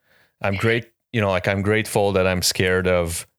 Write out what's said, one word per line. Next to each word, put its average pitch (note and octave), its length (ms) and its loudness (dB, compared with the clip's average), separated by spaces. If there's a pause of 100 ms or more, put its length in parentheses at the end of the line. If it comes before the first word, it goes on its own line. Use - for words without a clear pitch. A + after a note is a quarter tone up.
(420)
I'm G2 140 -2
great-, A2+ 340 -2 (220)
you A#2 80 0
know, G2+ 100 2
like, F2+ 160 -2
I'm G2 160 0
grateful G#2 520 0
that F#2 120 2
I'm F#2 160 0
scared F#2 460 0
of, F2 360 0 (140)